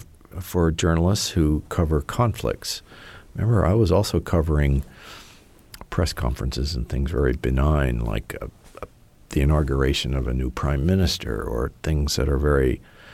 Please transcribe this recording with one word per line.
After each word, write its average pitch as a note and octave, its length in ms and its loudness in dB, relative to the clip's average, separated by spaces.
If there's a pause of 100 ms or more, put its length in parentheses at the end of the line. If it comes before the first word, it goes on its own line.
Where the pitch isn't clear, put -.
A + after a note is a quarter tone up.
(400)
for F2 320 0
journalists E2+ 580 0
who D2+ 400 2
cover D#2 320 0
conflicts. - 800 -4 (540)
Remember, G2+ 320 2
I F2+ 60 4
was G#2+ 180 4
also F2+ 280 2
covering D2 640 2 (1080)
press - 240 0
conferences B1+ 640 -4
and A#1 120 -6
things C2+ 220 -2
very C2 240 0
benign, C2 640 0
like, A1 420 -6
uh, - 40 -12 (360)
uh, - 40 -14 (440)
the D2 120 0
inauguration C2+ 720 2
of B1+ 140 -2
a B1 60 -2
new B1+ 180 -2
prime C#2 340 -2
minister F2+ 560 0
or - 300 -4 (100)
things D2 340 0
that D2 140 0
are C#2 80 2
very, C2+ 420 2 (340)